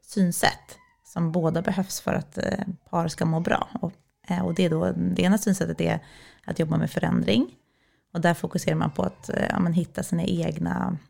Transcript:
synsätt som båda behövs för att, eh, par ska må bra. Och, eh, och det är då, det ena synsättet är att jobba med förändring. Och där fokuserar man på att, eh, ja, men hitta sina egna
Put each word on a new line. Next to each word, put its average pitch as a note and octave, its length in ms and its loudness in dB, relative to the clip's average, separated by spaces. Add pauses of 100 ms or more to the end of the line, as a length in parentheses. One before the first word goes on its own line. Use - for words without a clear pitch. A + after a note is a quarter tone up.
synsätt - 760 0 (260)
som E3+ 280 -2
båda E3 300 0
behövs F#3+ 380 -2
för - 140 -2
att, - 240 -6
eh, - 260 -2 (260)
par E3 180 -2
ska - 160 -4
må D#3+ 160 0
bra. - 280 0 (120)
Och, E3+ 120 -6 (360)
eh, F3+ 180 0
och E3+ 80 -2
det F#3 100 2
är E3+ 60 2
då, E3+ 260 0
det F3+ 260 0
ena F#3+ 160 4
synsättet E3+ 420 0
är E3 200 0 (460)
att - 120 -4
jobba D#3+ 180 2
med - 140 0
förändring. - 680 0 (580)
Och F3 60 -2
där E3+ 140 4
fokuserar E3 420 -2
man D#3+ 140 2
på - 120 -2
att, - 280 -4
eh, - 200 0
ja, - 80 -2
men E3+ 140 2
hitta E3+ 300 0
sina E3 220 -2
egna E3 720 -2 (140)